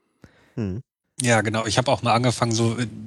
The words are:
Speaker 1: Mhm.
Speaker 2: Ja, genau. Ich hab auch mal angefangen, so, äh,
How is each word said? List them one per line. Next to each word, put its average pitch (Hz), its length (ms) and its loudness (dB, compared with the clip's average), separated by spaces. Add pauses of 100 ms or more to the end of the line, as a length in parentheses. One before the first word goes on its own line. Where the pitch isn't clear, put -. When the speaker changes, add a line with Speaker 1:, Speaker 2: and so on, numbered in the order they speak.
(560)
Speaker 1:
Mhm. 104 280 -4 (380)
Speaker 2:
Ja, 117 200 4
genau. 110 260 -2
Ich 104 100 -2
hab 127 120 0
auch 120 120 0
mal 117 120 2
angefangen, 117 400 2
so, 113 240 0
äh, 120 100 -2 (200)